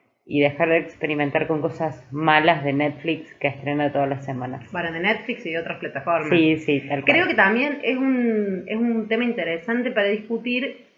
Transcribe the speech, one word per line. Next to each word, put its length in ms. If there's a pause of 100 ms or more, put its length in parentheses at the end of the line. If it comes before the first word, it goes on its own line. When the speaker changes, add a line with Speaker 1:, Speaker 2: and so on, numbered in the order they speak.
(260)
Speaker 1:
y 160
dejar 260
de 80
experimentar 720
con 160
cosas 500
malas 520
de 100
Netflix 600
que 120
estrena 440
todas 180
las 160
semanas. 440
Speaker 2:
Bueno, 220
de 80
Netflix 460
y 60
de 60
otras 200
plataformas. 500
Speaker 1:
Sí, 300
sí, 220
tal 220
cual. 140
Speaker 2:
Creo 120
que 60
también 480
es 140
un, 720
es 100
un 320
tema 160
interesante 680
para 180
discutir, 760 (140)